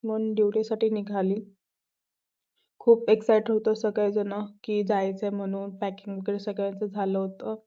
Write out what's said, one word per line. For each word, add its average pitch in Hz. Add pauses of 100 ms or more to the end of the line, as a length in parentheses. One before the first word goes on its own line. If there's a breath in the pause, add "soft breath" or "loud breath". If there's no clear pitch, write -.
म्हणून 220
ड्युटीसाठी 220
निघाली. 202 (1400)
खूप 233
एक्साइट 220
होतो 214
सगळेजण 208 (300)
की 208
जायचंय 196
म्हणून, 196
पॅकिंग 196
वगैरे 196
सगळ्यांचं 196
झालं 196
होतं. 196 (120)